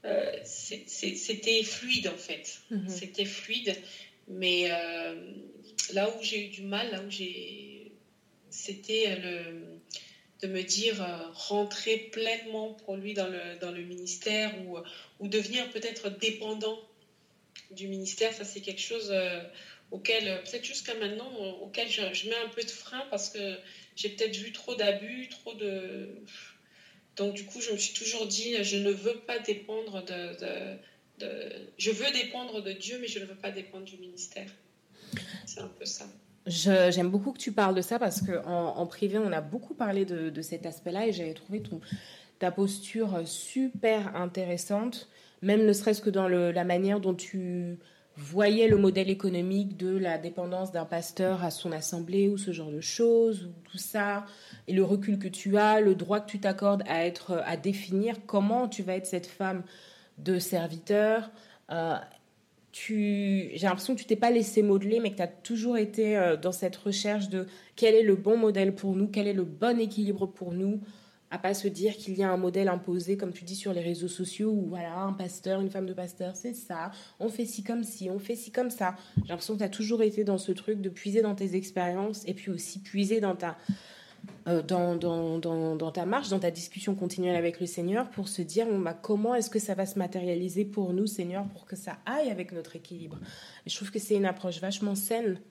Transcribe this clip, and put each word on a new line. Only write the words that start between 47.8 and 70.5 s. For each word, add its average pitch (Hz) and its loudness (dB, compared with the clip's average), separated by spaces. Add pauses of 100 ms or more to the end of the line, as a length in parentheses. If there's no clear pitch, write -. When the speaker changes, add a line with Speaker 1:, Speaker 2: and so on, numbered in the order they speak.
Speaker 2:
voyais 202 6
le 208 10
modèle 190 6
économique 190 0
de 185 0
la 170 0
dépendance 180 -4
d'un 165 -2
pasteur 180 0
à 165 0
son 165 -4
assemblée 170 2
ou 202 4
ce 196 -4
genre 160 -6
de 151 -4
choses, 226 4
ou - -16
tout 190 -10
ça, 202 -2 (420)
et 180 0
le 190 8
recul 196 4
que 190 -4
tu 196 2
as, 214 8
le 196 8
droit 185 0
que 208 -8
tu 202 -6
t'accordes 202 4
à 165 2
être, 175 0
à 165 -2
définir 196 0 (100)
comment 214 4
tu - -6
vas 185 -2
être 185 -4
cette 180 -2
femme 190 -4 (560)
de 180 2
serviteur. 202 2 (400)
Euh, 165 0 (760)
tu, 202 0
j'ai 170 0
l'impression 196 2
que 208 -8
tu - -12
t'es 220 6
pas 233 4
laissée 220 6
modeler, 202 6
mais 214 0
que 196 -8
t'as 175 0
toujours 233 -2
été, 214 4
euh, 175 6
dans 180 0
cette 180 -2
recherche 202 0
de 185 -2 (280)
quel 220 8
est 226 12
le 202 10
bon 202 4
modèle 196 6
pour 190 0
nous, 202 4
quel 208 2
est 202 2
le 190 2
bon 214 2
équilibre 196 2
pour 180 -8